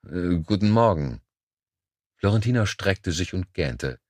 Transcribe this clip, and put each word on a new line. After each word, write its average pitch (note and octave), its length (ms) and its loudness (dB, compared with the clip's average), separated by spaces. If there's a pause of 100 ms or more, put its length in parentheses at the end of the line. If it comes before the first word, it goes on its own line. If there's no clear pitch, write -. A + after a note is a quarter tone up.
„Äh, F2 460 -2
guten G#2 200 2
Morgen.“ E2+ 520 2 (920)
Florentina G#2+ 500 2
streckte F#2+ 460 -2
sich E2+ 200 -4
und F#2 220 -6
gähnte. C2 440 -4 (100)